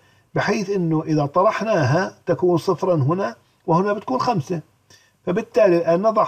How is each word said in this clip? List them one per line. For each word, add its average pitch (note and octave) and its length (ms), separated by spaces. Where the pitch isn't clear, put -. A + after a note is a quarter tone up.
بحيث F#3 360
أنه E3 320
إذا D3+ 240
طرحناها F#3+ 880
تكون F3 300
صفرا F3+ 380
هنا، F3 420
وهنا G3 260
بتكون A#3+ 280
خمسة. F3+ 400
فبالتالي G3+ 500
الآن E3+ 260
نضع A3 260